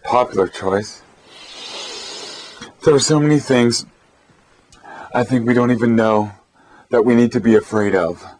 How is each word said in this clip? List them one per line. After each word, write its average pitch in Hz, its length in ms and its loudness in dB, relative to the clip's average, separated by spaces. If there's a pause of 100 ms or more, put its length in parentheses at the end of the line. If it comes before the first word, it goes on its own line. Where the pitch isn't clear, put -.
popular 120 440 -2
choice. 98 540 -6 (1800)
There 160 100 4
are 143 60 4
so 151 200 2
many 147 200 2
things 120 460 0 (1300)
I 123 100 0
think 120 240 -2
we 123 60 2
don't 120 180 2
even 117 240 0
know 107 360 2 (580)
that 120 140 2
we 123 120 4
need 117 180 4
to 127 60 0
be 110 160 2
afraid 104 400 0
of. 85 280 -2 (160)